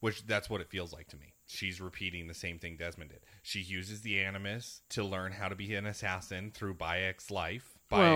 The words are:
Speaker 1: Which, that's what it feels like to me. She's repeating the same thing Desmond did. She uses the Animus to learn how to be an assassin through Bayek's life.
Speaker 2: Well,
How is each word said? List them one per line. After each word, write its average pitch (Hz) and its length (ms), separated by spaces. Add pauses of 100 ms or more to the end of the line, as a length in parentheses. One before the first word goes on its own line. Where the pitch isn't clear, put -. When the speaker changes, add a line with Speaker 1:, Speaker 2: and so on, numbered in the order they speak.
Speaker 1:
Which, 107 260
that's 104 240
what 104 100
it 82 100
feels 87 220
like - 160
to - 80
me. 69 160 (140)
She's 92 340
repeating 90 480
the 82 60
same 85 240
thing 82 180
Desmond 85 340
did. - 100 (220)
She - 180
uses 95 420
the 101 180
Animus 98 720
to 113 120
learn 95 300
how 98 160
to 95 80
be 101 180
an 101 120
assassin 98 680
through 98 200
Bayek's 87 560
life. 95 420 (160)
Speaker 2:
Well, - 120 (140)